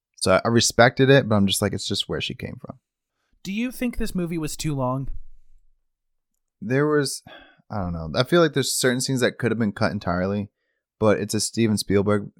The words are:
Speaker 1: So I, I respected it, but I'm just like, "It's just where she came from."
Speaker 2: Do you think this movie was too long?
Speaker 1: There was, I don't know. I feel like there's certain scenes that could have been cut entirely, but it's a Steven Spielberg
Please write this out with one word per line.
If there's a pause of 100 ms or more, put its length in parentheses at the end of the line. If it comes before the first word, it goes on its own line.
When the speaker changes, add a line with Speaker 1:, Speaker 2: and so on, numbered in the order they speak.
(160)
Speaker 1:
So
I,
I
respected
it,
but
I'm
just
like,
"It's
just
where
she
came
from." (640)
Speaker 2:
Do
you
think
this
movie
was
too
long? (1500)
Speaker 1:
There
was, (480)
I
don't
know.
I
feel
like
there's
certain
scenes
that
could
have
been
cut
entirely, (500)
but
it's
a
Steven
Spielberg